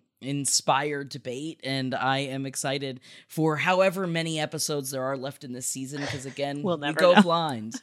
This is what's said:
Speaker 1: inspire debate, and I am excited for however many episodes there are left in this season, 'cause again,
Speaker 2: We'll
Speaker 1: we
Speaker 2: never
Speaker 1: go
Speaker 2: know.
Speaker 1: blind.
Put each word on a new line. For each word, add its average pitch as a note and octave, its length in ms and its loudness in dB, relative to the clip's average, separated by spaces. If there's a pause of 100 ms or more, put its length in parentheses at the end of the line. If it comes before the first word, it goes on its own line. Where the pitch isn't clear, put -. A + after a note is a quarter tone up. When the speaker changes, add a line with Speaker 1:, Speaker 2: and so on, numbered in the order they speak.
(200)
Speaker 1:
inspire C#3+ 840 0
debate, C#3 600 -10
and C3 280 -2
I B2+ 260 0
am C3+ 280 -4
excited C3+ 540 -4 (260)
for D#3 300 2
however F#3 500 2
many E3 320 -2
episodes D3 540 -4
there C3 100 -4
are C3+ 140 -2
left C3+ 260 -10
in B2 100 -12
this B2 140 -8
season, C3+ 400 -6
'cause C3 200 -6
again, C#3 360 -4
Speaker 2:
We'll F3 140 2
Speaker 1:
we D3 100 -8
Speaker 2:
never D#3 140 0
Speaker 1:
go F3 140 8
Speaker 2:
know. G#3 80 12
Speaker 1:
blind. D#3 600 0